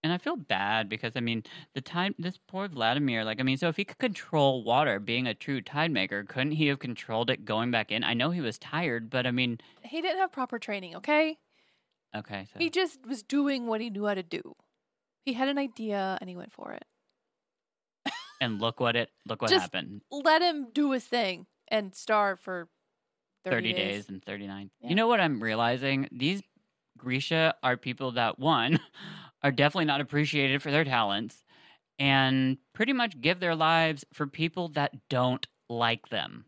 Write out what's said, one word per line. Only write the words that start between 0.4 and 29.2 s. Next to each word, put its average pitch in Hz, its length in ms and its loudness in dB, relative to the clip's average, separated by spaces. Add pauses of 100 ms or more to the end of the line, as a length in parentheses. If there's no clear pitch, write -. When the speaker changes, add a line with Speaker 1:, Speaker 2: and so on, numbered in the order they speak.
Speaker 1:
because, 113 280 -4
I 127 40 -2
mean, 117 220 0 (320)
the 143 60 -4
time, 180 360 -2
this 180 300 -8
poor 196 220 -6
Vladimir, 123 560 2
like, 110 160 -4
I - 20 0
mean, 131 140 2
so 175 100 0
if 170 100 0
he 202 80 -2
could - 140 -14
control 143 640 2
water, 117 380 4
being 117 260 -2
a 110 80 -2
true 135 260 -4
tide 156 300 -2
maker, 101 320 -2
couldn't 127 300 -2
he 156 160 2
have 143 100 0
controlled 117 500 -4
it 127 160 -2
going 117 280 0
back 110 180 0
in? 107 140 -2
I 107 100 0
know 123 160 2
he 175 100 -2
was 113 160 -4
tired, 120 540 -4
but 127 160 0
I 123 60 0
mean 123 260 0 (240)
Speaker 2:
He 320 180 -8
didn't 359 180 -2
have 381 120 0
proper 247 300 -6
training, 190 340 -8
okay? 302 440 2 (760)
Speaker 1:
Okay, 101 380 -8
so - 80 -8
Speaker 2:
He 330 100 0
just 359 340 0
was 233 200 -8
doing 277 420 2
what 220 140 0
he 233 100 -6
knew 202 160 -2
how 208 80 2
to 190 80 -4
do. - 320 -8 (680)
He 277 80 -2
had 262 160 0
an 285 100 0
idea 202 640 -2
and 185 100 -12
he 180 60 -12
went 180 160 -14
for - 200 -14
it. - 120 -14 (1200)
<laughs> - 60 -4 (280)
Speaker 1:
And 113 200 -2
look 113 180 -2
what 117 160 2
it, 117 160 0 (160)
look 110 160 -6
what 110 80 2
Speaker 2:
Just 113 120 4
Speaker 1:
happened. 92 400 -8 (100)
Speaker 2:
let 311 280 4
him 302 320 0
do 285 200 2
his 254 120 -2
thing 190 420 -2 (200)
and 208 300 -2
starve 208 420 2
for 175 300 -10 (760)
thirty 127 120 0
Speaker 1:
Thirty 113 160 0
Speaker 2:
days. 98 220 0
Speaker 1:
days 104 140 -8
and 95 160 -12
thirty-nine. 98 460 -10 (100)
Speaker 2:
Yeah. 117 100 -14
Speaker 1:
You 170 40 4
know 220 140 4
what 233 120 4
I'm 151 220 2
realizing? 123 680 0
These 170 300 -2 (560)
Grisha 139 640 0
are 123 140 2
people 127 360 -6
that, 117 260 0
one, 151 400 4 (320)
<laughs> - 320 -16